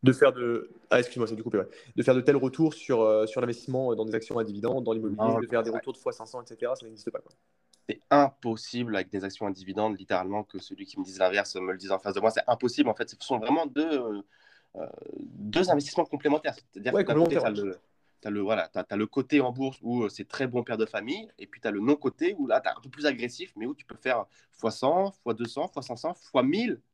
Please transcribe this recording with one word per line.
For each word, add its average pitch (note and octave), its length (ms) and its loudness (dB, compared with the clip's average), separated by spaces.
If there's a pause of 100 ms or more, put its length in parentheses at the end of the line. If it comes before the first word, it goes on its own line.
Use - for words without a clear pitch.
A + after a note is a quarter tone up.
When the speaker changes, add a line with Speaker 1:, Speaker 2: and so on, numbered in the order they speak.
Speaker 1:
De C3 120 8
faire C3+ 180 8
de, A#2+ 380 -2 (220)
ah, B2+ 80 8
excuse-moi, A#2+ 280 -2
c'est A2+ 80 -6
du G#2+ 80 -10
coupé, A2 140 -2
ouais. F#2 100 0 (300)
De B2 60 0
faire B2+ 120 6
de B2 60 2
tels C#3 160 6
retours C#3+ 360 2
sur, A#2+ 280 0
euh, G#2+ 240 6
sur A#2+ 160 -4
l'investissement, B2 500 -2
euh, A2+ 40 0
dans A2 100 -2
des A2 100 -6
actions A2+ 240 -4
à A2+ 60 0
dividende, A2+ 400 -4
dans A#2 80 0
l'immobilier, G#2+ 260 -4
Speaker 2:
Non, A2+ 220 2
Speaker 1:
de A#2 60 -6
faire A#2 140 0
des A2+ 100 -2
Speaker 2:
ouais. A2 60 -4
Speaker 1:
retours - 140 -8
de A#2+ 60 -10
fois B2 160 -6
cinq A2+ 120 -12
cents, B2 160 -12
et A#2 60 -16
cetera, A#2+ 300 -6
ça B2 80 -18
n'existe A2 260 -12
pas, - 80 -8
quoi. - 140 -20 (560)
Speaker 2:
C'est - 100 -6 (100)
impossible B2 840 2
avec F#2+ 140 -2
des G2 160 -6
actions G2 200 -8
à G2+ 60 -4
dividendes, G2 480 -2
littéralement, F#2+ 440 -2
que - 140 -14
celui G2 280 -14
qui - 120 -16
me F#2+ 60 -6
dise F#2 160 -12
l'inverse F#2+ 380 2
me F#2 160 -4
le F#2+ 40 -6
dise F#2+ 140 -6
en F#2+ 80 0
face G2+ 140 -4
de G2 80 -2
moi. A2 100 4
C'est - 160 0
impossible, B2 420 2
en G#2+ 60 0
fait. - 140 -6
Ce - 100 -20
sont B2+ 200 -2
vraiment C#3+ 260 0
deux, C3+ 160 -2
euh, B2+ 400 -2 (560)
euh, E2 80 -8 (320)
deux D#3 520 -2
investissements D3+ 360 2
complémentaires. D3+ 500 0 (160)
C'est-à-dire G#2 220 -2
Speaker 1:
Ouais, F#3+ 100 4
Speaker 2:
que - 60 -2
d'un A#2 60 4
côté, D#3+ 200 4
Speaker 1:
complémentaires, B2+ 200 2
Speaker 2:
t'as G#2 60 -4
Speaker 1:
ouais. G2+ 60 -4
Speaker 2:
le, F#2 120 -8 (420)
t'as G#2+ 80 -8
le, G2+ 100 -2
voilà, G2 300 0
t'as, F#2 160 -4
t'as G2+ 100 -8
le G#2+ 120 0
côté C#3 340 2
en B2 100 2
bourse C3 300 -4
où, A#2+ 220 -2
euh, G2+ 60 0
c'est - 200 -12
très - 180 -4
bon A#2+ 160 -2
père A2+ 140 -4
de A2 80 2
famille, C3+ 420 -6 (120)
et G2+ 60 -14
puis - 140 -20
t'as A2 120 -2
le G2+ 100 -2
non-côté D3 560 0
où C#3 100 -2
là, A2+ 140 2
t'as - 100 -2
un - 100 -10
peu C3+ 80 -20
plus C#3+ 160 -6
agressif, B2 520 -4
mais G#2+ 80 -8
où D3 100 -6
tu - 100 -20
peux - 120 -18
faire A#2+ 300 0 (260)
fois A2+ 180 -2
cent, F3 400 2 (120)
fois A#2 100 -2
deux A2+ 140 -4
cents, D3 200 -4
fois D3 140 -8
cinq A#2+ 160 -10
cents, E3 160 -4
fois - 300 0
mille F3+ 360 0 (140)